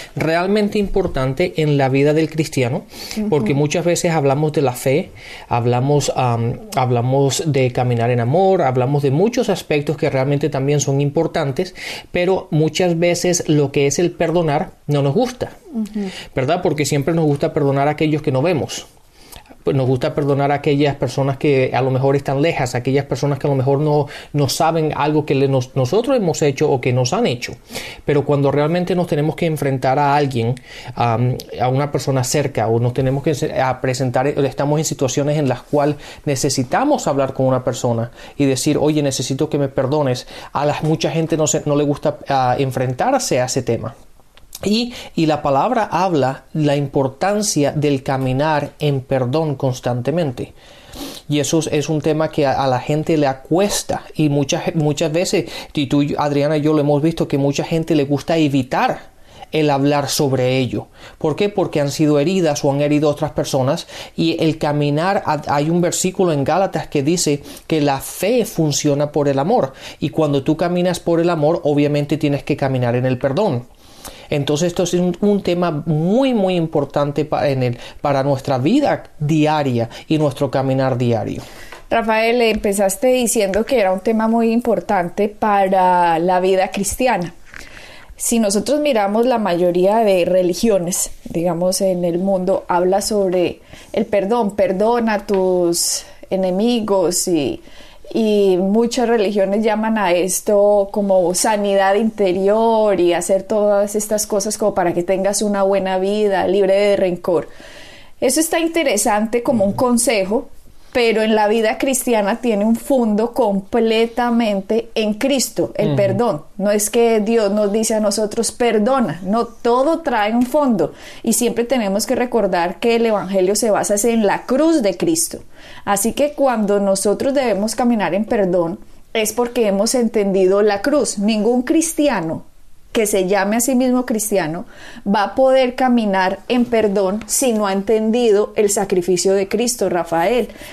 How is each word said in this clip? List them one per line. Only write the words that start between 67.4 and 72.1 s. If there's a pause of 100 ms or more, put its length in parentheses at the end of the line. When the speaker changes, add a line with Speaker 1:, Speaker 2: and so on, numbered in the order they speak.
Speaker 1:
que
la
fe
funciona
por
el
amor (260)
y
cuando
tú
caminas
por
el
amor,
obviamente